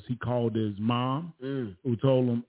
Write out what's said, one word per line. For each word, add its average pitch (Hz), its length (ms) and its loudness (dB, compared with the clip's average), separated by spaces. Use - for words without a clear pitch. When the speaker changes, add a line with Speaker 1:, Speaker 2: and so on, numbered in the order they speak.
Speaker 1:
he 123 80 -4
called 117 400 0
his 110 240 0
mom, 127 540 0
Speaker 2:
Mm. 127 400 -6
Speaker 1:
who 120 140 0
told 127 300 4
him, 120 220 0